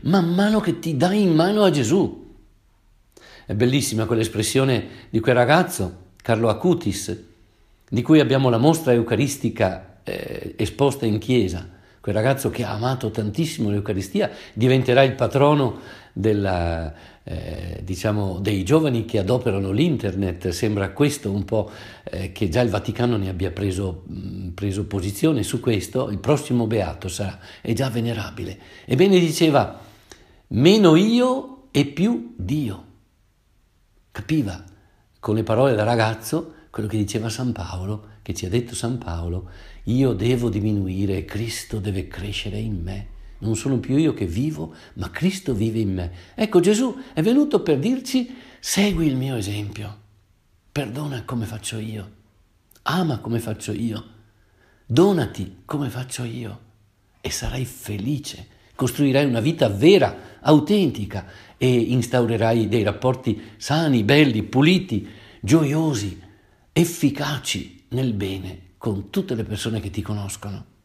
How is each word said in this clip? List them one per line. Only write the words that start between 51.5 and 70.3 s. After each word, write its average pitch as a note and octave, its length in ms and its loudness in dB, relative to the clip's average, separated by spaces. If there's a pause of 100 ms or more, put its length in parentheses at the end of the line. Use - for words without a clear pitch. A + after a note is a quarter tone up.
io, G#2+ 320 -10 (720)
ama D#3+ 380 -2
come A#2 180 -4
faccio A2 340 -8
io, A2 320 -6 (800)
donati C3+ 800 2
come C#3+ 240 -4
faccio B2 360 -8
io A#2 360 -10 (600)
e - 80 -6
sarai A#2+ 340 -6
felice, - 840 -8 (260)
costruirai C3+ 500 2
una A#2+ 160 0
vita C#3 280 2
vera, B2 460 6 (280)
autentica D3 840 4 (320)
e B2+ 140 2
instaurerai A#2 960 2
dei A2 140 2
rapporti G#2+ 580 0 (160)
sani, C#3 480 2
belli, C3 380 6
puliti, C3+ 640 2 (320)
gioiosi, C#3+ 840 2 (540)
efficaci - 1080 -2
nel B2 240 -2
bene F#2+ 640 -8
con G2 320 -6
tutte F#3 260 -4
le A2 100 -4
persone G#2 360 -6
che G2 80 -10
ti G#2 140 -6
conoscono." G2+ 640 -8 (200)